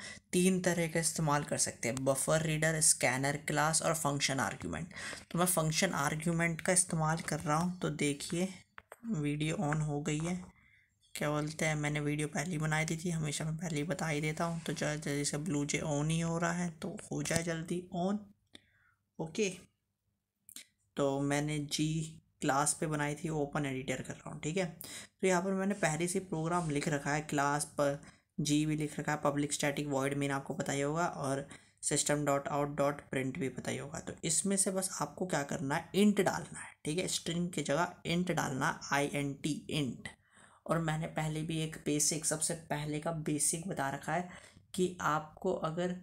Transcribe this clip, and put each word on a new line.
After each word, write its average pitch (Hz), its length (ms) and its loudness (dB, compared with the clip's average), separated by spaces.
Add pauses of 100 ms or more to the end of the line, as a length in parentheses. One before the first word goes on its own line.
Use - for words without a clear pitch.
(320)
तीन 180 280 6
तरह 170 260 2
का 160 120 0
इस्तेमाल 151 440 2
कर 139 160 -2
सकते - 300 0
हैं, 131 160 -2
बफर 147 380 4
रीडर, 156 400 2
स्कैनर 139 540 4 (100)
क्लास 156 340 2
और 165 140 2
फंक्शन 143 460 0
आर्ग्यूमेंट। 95 520 -4 (380)
तो 170 80 0
मैं 175 80 4
फंक्शन 170 480 2
आर्ग्यूमेंट 165 680 0
का 190 120 2
इस्तेमाल 165 500 2
कर - 160 -4
रहा 151 180 2
हूँ। 180 220 0
तो 165 120 -2
देखिए, 147 560 0 (600)
वीडियो 151 500 0
on 156 240 2
हो 147 200 0
गई 151 160 0
है। 170 180 -2 (800)
क्या 151 140 -2
बोलते 151 360 -2
हैं, 156 100 2
मैंने 151 240 0
वीडियो 147 280 0
पहले 151 240 -4
ही 156 60 -2
बनाई 156 280 2
दी 160 120 -2
थी, 175 120 -2
हमेशा 156 360 -2
मैं 160 120 -2
पहले 165 180 -2
ही 147 80 2
बता 160 240 0
ही 147 140 0
देता 156 220 0
हूँ। 165 180 0
तो 156 120 -2
ज-, 151 240 0
जैसे 143 420 0
ब्लू 147 260 0
जे 147 160 0
on 151 280 2
ही 165 100 2
हो 165 180 0
रहा 170 160 2
है, 175 180 -2
तो - 180 -8 (140)
हो - 200 -4
जाए 165 200 0
जल्दी 170 340 -2 (200)
on। 190 200 0 (1000)
ओके, 180 300 -2 (1500)
तो 139 240 4
मैंने 147 400 2
जी 151 260 0 (540)
क्लास 147 380 4
पे 170 80 0
बनाई 147 280 0
थी, 160 160 -6
ओपन 147 340 0
एडिटर 131 360 -2
कर 135 120 -10
रहा - 160 -14
हूँ, 151 120 -10
ठीक 160 160 -2
है। 185 80 2 (560)
तो 190 60 4
यहाँ 180 140 6
पर 190 120 0
मैंने 190 220 2
पहले 160 320 0
से 185 140 -2
प्रोग्राम 165 480 0
लिख 143 200 0
रखा 143 240 0
है, 151 100 2
क्लास 143 500 2
पर 143 280 2 (400)
जी 147 240 2
भी 156 100 2
लिख 151 240 -4
रखा 151 120 0
है, 151 120 0
पब्लिक 143 300 2
स्टैटिक 147 340 0
वॉइड 139 300 0
मेन 143 140 0
आपको 139 220 -4
पता 147 200 -2
ही 139 80 0
होगा, 156 260 0
और 139 400 -2 (360)
सिस्टम 147 420 2
डॉट 143 220 2
आउट 143 300 0
डॉट 143 320 2
प्रिंट 131 300 -2
भी 135 100 0
पता - 220 -6
ही 117 60 -4
होगा। 139 220 -10
तो - 140 -8 (100)
इसमें 190 340 2
से 196 140 2
बस 190 180 -2 (120)
आपको 156 240 -4
क्या 165 180 2
करना 139 320 -2
है, 170 200 -4
इंट 202 260 6
डालना - 380 0
है, - 120 -12 (140)
ठीक 156 120 -2
है, 185 100 0
स्ट्रिंग 175 440 -2
की 160 120 -2
जगह 147 300 2 (120)
इंट 175 260 2
डालना, 139 480 0 (140)
आईएनटी, 143 580 0 (200)
इंट। 143 360 -2 (580)
और 165 140 2
मैंने 160 300 -2
पहले 156 320 -2
भी 160 200 -2
एक 156 140 -4 (100)
बेसिक, 147 400 2
सबसे 160 280 0 (160)
पहले 151 300 -2
का 160 120 -2 (100)
बेसिक 160 460 0
बता 143 220 -2
रखा 139 240 -4
है 180 160 -2 (440)
कि 185 280 0
आपको 156 520 0 (100)
अगर 175 400 -2